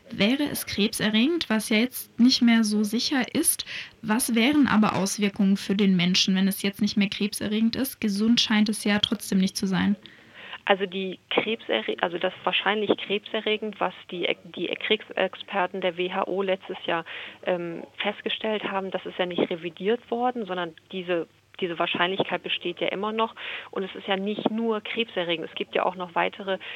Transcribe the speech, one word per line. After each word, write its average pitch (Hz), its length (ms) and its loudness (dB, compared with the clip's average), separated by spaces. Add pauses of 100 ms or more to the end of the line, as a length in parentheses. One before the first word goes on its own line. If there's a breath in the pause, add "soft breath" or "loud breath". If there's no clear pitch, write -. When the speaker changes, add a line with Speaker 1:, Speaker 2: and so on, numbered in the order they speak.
(120)
Speaker 1:
wäre 254 320 2
es - 240 -4
krebserregend, 214 840 2
was 214 200 0
ja 220 80 4
jetzt - 420 -2
nicht 254 240 6
mehr 226 200 6
so 208 200 2
sicher 240 400 0 (100)
ist. - 320 0 (380 loud breath)
Was 226 320 0
wären 269 320 6
aber 214 280 4
Auswirkungen 196 600 2
für - 180 -2
den 196 200 6
Menschen, 180 400 2
wenn 190 120 4
es 190 140 -2
jetzt 196 180 -2
nicht 208 160 0
mehr 202 140 4
krebserregend 208 640 0
ist? 262 240 -4
Gesund 220 400 2
scheint 214 300 4
es 208 140 -4
ja 208 160 2
trotzdem - 400 0
nicht 190 180 2
zu - 80 -2
sein. 190 300 2 (680 loud breath)
Speaker 2:
Also 202 220 4
die 190 340 -6 (120)
Krebserre-, 220 680 0
also 175 180 0
das 185 140 0 (100)
wahrscheinlich 202 520 2
krebserregend, 214 840 -4
was 185 160 -2 (160)
die, 175 160 -2 (280)
die 175 120 -4
Krebsexperten - 1120 -2
der 180 160 -2
W 180 160 -2
H 190 140 -2
O 196 160 -2
letztes 190 420 -2
Jahr, 170 180 -2 (440 loud breath)
ähm, 175 340 -2 (160)
festgestellt 214 720 -4
haben, 190 200 -4
das 185 160 -6
ist 180 100 -8
ja 185 80 0
nicht 175 240 0
revidiert 185 640 -4
worden, 240 340 -2
sondern 180 300 -4 (160)
diese, 175 360 -2 (320)
diese 170 180 -4
Wahrscheinlichkeit 180 640 0
besteht 180 400 -6
ja 170 60 0
immer 208 240 -4
noch. 226 240 -2 (340 loud breath)
Und 196 140 -6
es 185 100 -8
ist - 140 -10
ja 196 100 2
nicht 202 320 -2
nur 220 320 0
krebserregend. 170 680 -4
Es - 80 -18
gibt - 200 -8
ja - 100 2
auch 180 100 0
noch 180 200 -10
weitere 190 420 -2 (180 loud breath)